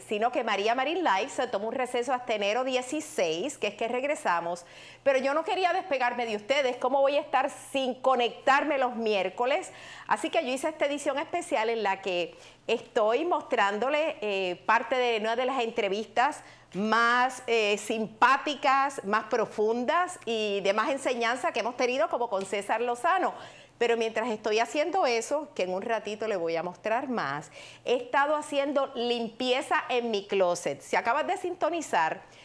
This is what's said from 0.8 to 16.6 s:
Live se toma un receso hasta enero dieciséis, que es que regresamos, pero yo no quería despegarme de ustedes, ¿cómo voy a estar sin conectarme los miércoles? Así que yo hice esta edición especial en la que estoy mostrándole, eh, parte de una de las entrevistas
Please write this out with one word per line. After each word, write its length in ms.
Live 260
se 160
toma 220
un 60
receso 400
hasta 200
enero 300
dieciséis, 960
que 80
es 80
que 120
regresamos, 760
pero 160
yo 160
no 80
quería 280
despegarme 540
de 120
ustedes, 400
¿cómo 240
voy 160
a 40
estar 300
sin 240
conectarme 840
los 160
miércoles? 760
Así 240
que 120
yo 80
hice 180
esta 180
edición 320
especial 500
en 140
la 180
que 340
estoy 580
mostrándole, 960
eh, 440
parte 300
de 240
una 160
de 100
las 160
entrevistas 800